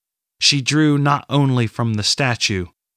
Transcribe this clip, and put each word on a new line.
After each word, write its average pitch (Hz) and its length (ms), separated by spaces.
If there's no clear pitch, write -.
She 143 220
drew 147 380
not 143 280
only 135 380
from 113 300
the 107 80
statue, 110 640